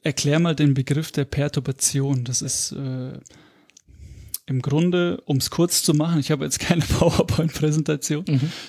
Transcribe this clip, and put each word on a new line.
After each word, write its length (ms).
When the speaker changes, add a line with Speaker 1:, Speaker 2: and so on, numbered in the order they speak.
Speaker 1:
erklär 360
mal 160
den 180
Begriff 380
der 140
Perturbation. 960
Das 180
ist, 300
äh, 480
im 160
Grunde, 640
um's 240
kurz 340
zu 100
machen, 260
ich 120
habe 140
jetzt 140
keine 220
<laughs> 180
PowerPoint-Präsentation. 1300
Speaker 2:
Mhm. 240